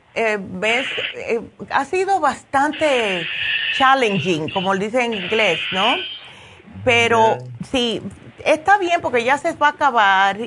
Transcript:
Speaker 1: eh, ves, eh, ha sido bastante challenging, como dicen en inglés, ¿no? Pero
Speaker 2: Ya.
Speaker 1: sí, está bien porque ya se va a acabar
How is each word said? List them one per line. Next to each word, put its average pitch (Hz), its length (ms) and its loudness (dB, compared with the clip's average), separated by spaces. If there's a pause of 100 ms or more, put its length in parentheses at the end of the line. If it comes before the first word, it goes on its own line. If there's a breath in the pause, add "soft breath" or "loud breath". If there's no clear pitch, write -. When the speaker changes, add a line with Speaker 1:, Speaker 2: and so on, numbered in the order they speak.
(160)
Speaker 1:
eh, 214 240 0
ves, 214 460 -2 (300)
eh, 160 240 -6 (300)
ha 269 140 0
sido 381 360 0
bastante 269 1040 0 (500)
challenging, 196 760 2
como 190 260 0
dicen 226 360 -2
en 196 120 -6
inglés, 196 340 0 (140)
¿no? 208 240 2 (880 loud breath)
Pero 226 540 4
Speaker 2:
Ya. 127 300 -14
Speaker 1:
sí, 240 320 -2 (440)
está 320 340 4
bien 349 220 0
porque 247 240 0
ya 269 140 2
se 330 160 -2
va 294 120 2
a 294 40 4
acabar 196 760 2